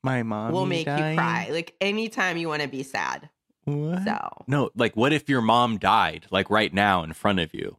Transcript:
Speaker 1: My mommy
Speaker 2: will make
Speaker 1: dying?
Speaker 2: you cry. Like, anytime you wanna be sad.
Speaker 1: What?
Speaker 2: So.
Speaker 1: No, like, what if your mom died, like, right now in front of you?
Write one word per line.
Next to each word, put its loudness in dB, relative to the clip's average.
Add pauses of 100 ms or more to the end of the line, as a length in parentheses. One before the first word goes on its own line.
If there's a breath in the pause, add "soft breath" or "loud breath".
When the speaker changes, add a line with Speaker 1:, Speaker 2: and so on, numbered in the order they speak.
Speaker 1:
My 0
mommy -4
Speaker 2:
will 0
make -2
Speaker 1:
dying? -2
Speaker 2:
you 0
cry. -2
Like, -6
anytime -2
you -4
wanna -4
be -8
sad. -8 (360)
Speaker 1:
What? -2
Speaker 2:
So. -6
Speaker 1:
No, 0
like, 2
what 4
if -2
your 2
mom 4
died, 2
like, 0
right 2
now 4
in -8
front 0
of -2
you? -8